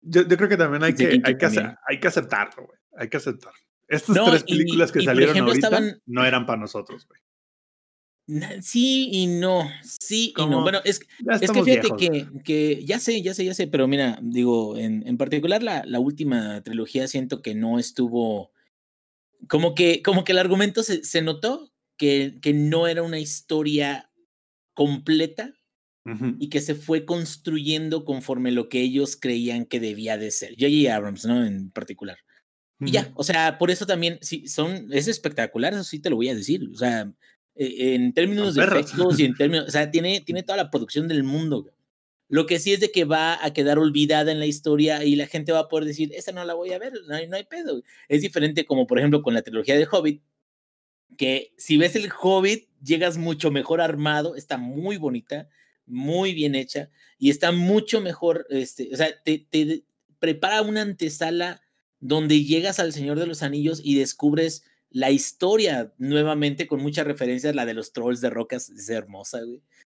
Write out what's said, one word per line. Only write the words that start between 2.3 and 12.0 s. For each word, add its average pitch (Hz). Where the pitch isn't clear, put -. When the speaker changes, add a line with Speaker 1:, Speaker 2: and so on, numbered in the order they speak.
Speaker 1:
güey. -
Hay 113
que 156
aceptar. -
Estas 160
Speaker 2:
No, 208
Speaker 1:
tres 160
Speaker 2:
y, 175
Speaker 1:
películas 165
que -
Speaker 2:
y, 127
por 135
Speaker 1:
salieron 143
Speaker 2:
ejemplo, 120
Speaker 1:
ahorita 139
Speaker 2:
estaban -
Speaker 1:
no 123
eran 127
pa' 117
nosotros, 107
güey. -
Speaker 2:
Na-, 180
sí 262
y 185
no, 175
sí -
y -
no. 156
Speaker 1:
¿Cómo? 135
Speaker 2:
Bueno, 190
es, 196
Speaker 1:
Ya 233
Speaker 2:
es 220
que 262
Speaker 1:
estamos 226
Speaker 2:
fíjate 233
Speaker 1:
viejos. 151